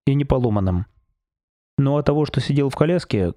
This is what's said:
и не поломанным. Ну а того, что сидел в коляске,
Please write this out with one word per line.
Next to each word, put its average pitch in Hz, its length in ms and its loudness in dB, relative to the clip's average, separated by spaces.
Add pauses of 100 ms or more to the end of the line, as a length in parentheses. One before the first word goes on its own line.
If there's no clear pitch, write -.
и 139 80 2
не 143 100 2
поломанным. 104 640 0 (920)
Ну 139 200 2
а 147 60 -2
того, 147 220 0
что - 160 -4
сидел 143 280 0
в - 60 -12
коляске, 151 600 0